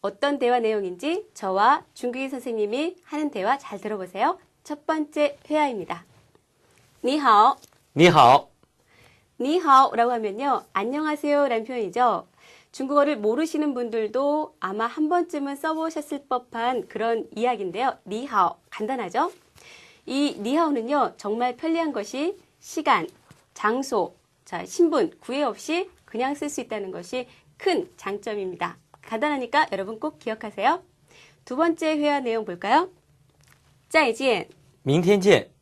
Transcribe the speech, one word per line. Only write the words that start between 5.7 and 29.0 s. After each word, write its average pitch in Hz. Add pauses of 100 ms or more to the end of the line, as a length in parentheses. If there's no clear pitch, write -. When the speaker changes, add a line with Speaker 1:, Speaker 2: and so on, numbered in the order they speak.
Speaker 1:
니하오. 254 (400)
Speaker 2:
니하오. 143 (920)
Speaker 1:
니하오라고 269
하면요, 233
안녕하세요라는 285
표현이죠. 233 (440)
중국어를 285
모르시는 294
분들도 247
아마 208
한 302
번쯤은 302
써보셨을 320
법한 247
그런 226
이야기인데요. 220
니하오, 214 (120)
간단하죠? 233 (720)
이 277
니하오는요, 277
정말 240
편리한 330
것이 269 (220)
시간, 254 (460)
장소, 233 (300)
자, -
신분, 330
구애 269
없이 302 (140)
그냥 262
쓸 294
수 285
있다는 208
것이 185 (300)
큰 320
장점입니다. 196 (260)